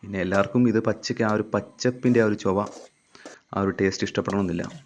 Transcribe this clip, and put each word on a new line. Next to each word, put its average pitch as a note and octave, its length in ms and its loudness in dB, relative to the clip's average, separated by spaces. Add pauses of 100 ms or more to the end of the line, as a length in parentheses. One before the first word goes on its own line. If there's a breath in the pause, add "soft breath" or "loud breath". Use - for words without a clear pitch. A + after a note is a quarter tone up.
പിന്നെ G2 240 -6
എല്ലാവർക്കും G2 480 2
ഇത് A2 60 4 (100)
പച്ചയ്ക്ക് - 420 -2
ആ - 80 0
ഒരു G#2+ 160 -2
പച്ചപ്പിൻ്റെ B2 680 0
ആ - 40 4
ഒരു G#2 160 0
ചുവ, F#2+ 140 2 (960 loud breath)
ആ - 100 -2
ഒരു G2 160 0
ടേസ്റ്റ് G2 280 0
ഇഷ്ടപ്പെടണമെന്നില്ല. F#2+ 560 -2 (220)